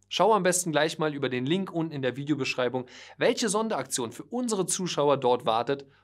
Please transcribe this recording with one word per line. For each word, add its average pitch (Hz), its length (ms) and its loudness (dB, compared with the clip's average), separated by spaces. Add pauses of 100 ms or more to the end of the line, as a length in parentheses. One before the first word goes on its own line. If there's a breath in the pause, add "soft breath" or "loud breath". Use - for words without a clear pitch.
Schau 202 260 4
am 196 80 2
besten 180 300 0
gleich 151 260 2
mal 156 160 0
über 135 140 -2
den 127 180 -4
Link 185 260 -2
unten 165 200 -4
in 139 100 -8
der 123 140 -2
Videobeschreibung, 127 680 -2 (300 loud breath)
welche 226 320 2
Sonderaktion 175 640 -2
für - 140 -12
unsere 226 420 -2
Zuschauer 147 520 2
dort 123 280 2
wartet 120 400 0 (180 soft breath)